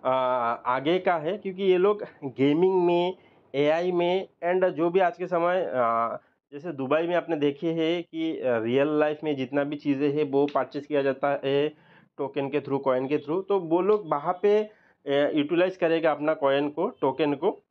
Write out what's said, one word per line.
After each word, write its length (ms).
अ, 40
आगे 320
का 180
है, 220
क्योंकि 240
ये 160
लोग 260
गेमिंग 640
में, 300
एआई 380
में 360
and 220
जो 220
भी 100
आज 160
के 100
समय, 340
अ, 440
जैसे 200
दुबई 300
में 120
आपने 220
देखे 360
हैं 300
कि, 300
अ, 260
रियल 300
लाइफ 360
में 120
जितना 280
भी 120
चीज़ें 360
हैं 180
वो 160
परचेज 400
किया 160
जाता 420
है 240
टोकन 300
के 120
through, 200
कॉइन 280
के 100
through, 300
तो 120
वो 200
लोग 300
वहाँ 320
पे, 200
अ, 80
यूटिलाइज 680
करेगा 340
अपना 240
कॉइन 340
को, 200
टोकन 460
को। 360